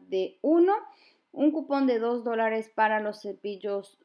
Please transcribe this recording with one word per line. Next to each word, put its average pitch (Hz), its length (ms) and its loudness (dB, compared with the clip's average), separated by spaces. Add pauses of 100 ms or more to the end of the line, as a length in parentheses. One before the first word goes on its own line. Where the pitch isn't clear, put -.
de 190 320 -4
uno. 339 340 4 (560)
Un 294 200 2
cupón 277 380 0
de 240 100 2
dos 233 240 -2
dólares 220 500 -2
para 214 280 0
los 208 220 -8
cepillos 202 840 -8